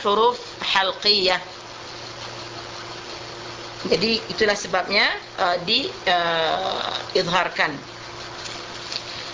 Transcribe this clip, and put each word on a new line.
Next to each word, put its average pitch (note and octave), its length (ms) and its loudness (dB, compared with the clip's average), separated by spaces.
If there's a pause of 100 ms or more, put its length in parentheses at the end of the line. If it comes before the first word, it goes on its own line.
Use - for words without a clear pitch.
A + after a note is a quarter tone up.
huruf A3 400 4 (240)
halqiyah. F#3+ 720 4 (2500)
Jadi, A3 480 2
itulah G#3 320 4
sebabnya, F#3 480 4 (320)
uh, F3+ 240 4
di, A#3 240 2
uh, E3+ 1300 2
izharkan. F3 560 4 (1600)